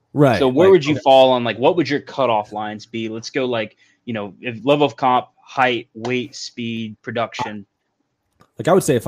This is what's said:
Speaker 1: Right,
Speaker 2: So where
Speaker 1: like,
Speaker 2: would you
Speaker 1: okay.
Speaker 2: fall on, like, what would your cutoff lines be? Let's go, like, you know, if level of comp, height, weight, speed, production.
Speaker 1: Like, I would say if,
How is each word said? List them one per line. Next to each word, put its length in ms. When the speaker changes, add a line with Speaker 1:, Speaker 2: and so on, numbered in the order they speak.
Speaker 1:
Right, 260
Speaker 2:
So 100
where 180
Speaker 1:
like, 60
Speaker 2:
would 120
you 100
Speaker 1:
okay. 80
Speaker 2:
fall 300
on, 100
like, 160
what 180
would 120
your 120
cutoff 520
lines 320
be? 240
Let's 220
go, 160
like, 300
you 80
know, 280
if 240
level 200
of 120
comp, 320
height, 540
weight, 400
speed, 640
production. 640
Speaker 1:
Like, 100
I 60
would 100
say 120
if, 120